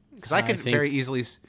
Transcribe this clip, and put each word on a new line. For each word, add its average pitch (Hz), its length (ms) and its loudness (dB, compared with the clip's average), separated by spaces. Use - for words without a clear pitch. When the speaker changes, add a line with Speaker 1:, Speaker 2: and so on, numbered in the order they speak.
Speaker 1:
'Cause - 120 -6
I 180 60 4
Speaker 2:
I 202 40 4
Speaker 1:
could - 180 0
Speaker 2:
think 120 140 2
Speaker 1:
very 147 160 2
easily 131 300 0
s-, - 180 -8